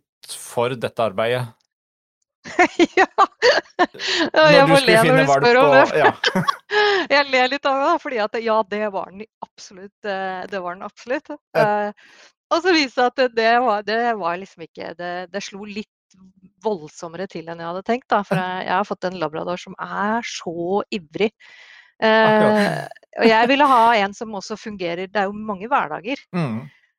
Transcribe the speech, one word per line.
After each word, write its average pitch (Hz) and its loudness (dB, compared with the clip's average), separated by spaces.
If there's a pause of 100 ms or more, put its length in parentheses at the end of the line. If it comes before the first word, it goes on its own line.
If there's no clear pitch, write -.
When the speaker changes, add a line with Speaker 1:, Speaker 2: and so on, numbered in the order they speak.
(280)
Speaker 1:
for - -4
dette 117 -6
arbeidet? 113 -2 (960)
Speaker 2:
<laughs> - 0
Ja. 381 4 (680)
Ja, 254 2 (460)
Speaker 1:
Når 311 6
Speaker 2:
jeg 285 8
Speaker 1:
du 262 2
Speaker 2:
må 277 6
Speaker 1:
skulle 269 4
Speaker 2:
le 220 6
når 226 6
Speaker 1:
finne 254 4
Speaker 2:
du 269 2
Speaker 1:
valp 269 4
Speaker 2:
spør 240 6
om 277 6
Speaker 1:
og, 285 6
Speaker 2:
det. 277 4
Speaker 1:
ja. - 4 (500)
Speaker 2:
<laughs> 403 0
Jeg 285 2
ler 254 2
litt 277 -4
av 269 0
det, 311 0
fordi 269 -6
at, 214 -4
ja, 220 0
det 208 -4
var 180 -8
den 185 -20
i 220 -16 (160)
absolutt, - -20
eh, 190 -6
det 196 -8
var 175 -8
den 190 -16
absolutt. 240 -8 (260)
Speaker 1:
Ja. 220 2 (240)
Speaker 2:
Eh, 208 -10 (580)
og 320 0
så 370 2
viste 302 2
det - -16
seg 247 2
at 247 -2
det, 254 2
det 226 2
var, 214 0
det 208 -2 (180)
var 175 -4
liksom 185 -16
ikke, 180 -14
det, 175 -10 (200)
det 196 -8
slo 202 -14
litt 208 -16 (460)
voldsommere 170 -8
til 165 -12
enn 170 -12
jeg 165 -10
hadde 185 -10
tenkt 240 -4
da, 214 2
for 196 -4
Speaker 1:
Ja. 180 -4
Speaker 2:
jeg, 185 -8
jeg 185 -2
har 196 0
fått - -8
en 185 -6
labrador 170 -6
som 190 -18
er 190 -4
så 170 -6
ivrig. 175 -4 (640)
Eh, - 0
Speaker 1:
Akkurat. 214 2 (300)
Speaker 2:
og 226 2
jeg 226 4
ville 277 4
ha 254 6 (120)
en 202 0
som 220 -14
også 202 -10
fungerer, 185 -8
det 190 -10
er 196 0
jo 202 -8
mange 208 -10
hverdager. 208 -4 (160)
Speaker 1:
Mm. 143 -6 (340)